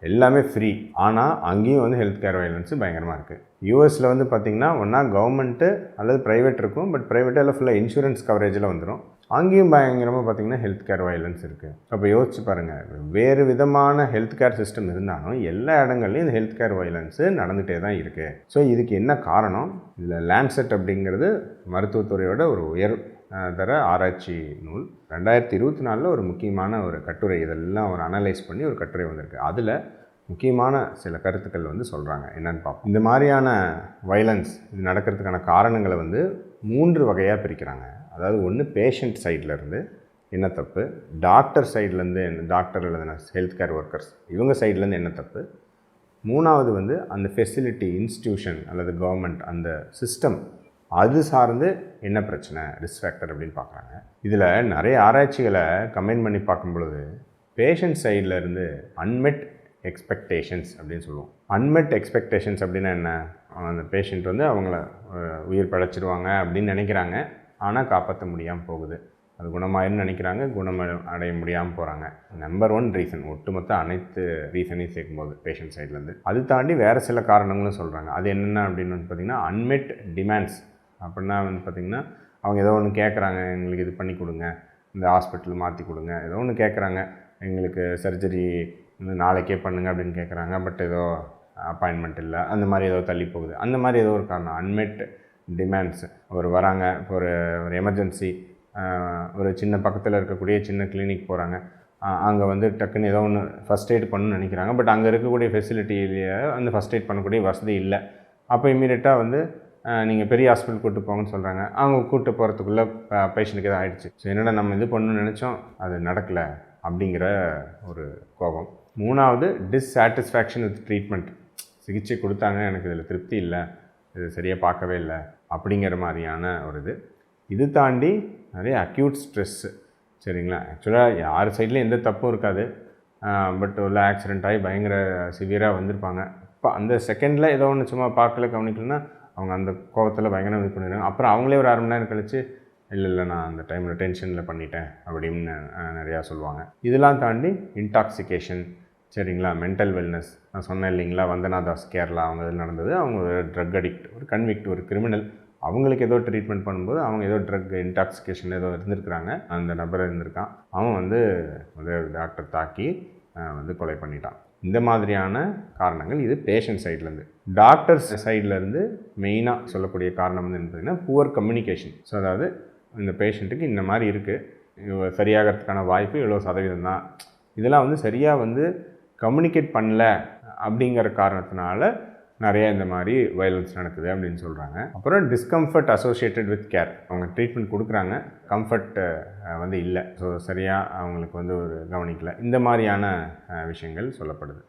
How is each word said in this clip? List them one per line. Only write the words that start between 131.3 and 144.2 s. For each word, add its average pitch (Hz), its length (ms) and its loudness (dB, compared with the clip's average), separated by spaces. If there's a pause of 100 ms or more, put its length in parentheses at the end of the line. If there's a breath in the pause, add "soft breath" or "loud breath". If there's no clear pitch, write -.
சைடுலயும் 113 360 2
எந்த 113 120 4
தப்பும் 117 340 0
இருக்காது, 104 440 -2 (480)
ஆஹ், 98 380 0
but 101 200 -2
உள்ள 101 300 4
ஆக்சிடென்ட் 98 360 -4
ஆகி 107 120 2
பயங்கர 98 720 0 (120)
சிவியரா 101 340 2
வந்திருப்பாங்க. 95 560 -4 (260)
இப்ப - 160 2
அந்த 110 340 2
செகண்ட்ல 147 420 2
ஏதோ 139 180 4
ஒண்ணு 135 180 2
சும்மா 123 220 -2
பார்க்கல, 117 340 4
கவனிக்கலன்னா 117 600 -2 (320 loud breath)
அவங்க 95 200 -6
அந்த 95 160 -2
கோவத்துல 107 640 0
பயங்கரமா 101 320 0
இது 98 160 -4
பண்ணிடுறாங்க. 95 200 -4
அப்புறம் 104 400 4
அவங்களே 135 160 4
ஒரு 131 120 6
அரை 117 160 4
மணி 117 180 0
நேரம் 110 160 -4
கழிச்சு, 127 280 -4 (440)
"இல்ல, 98 180 0
இல்ல, 90 160 0
நான் 85 220 -4
அந்த 80 160 -10
டைம்ல 87 460 -4
டென்ஷன்ல 90 340 -6 (100)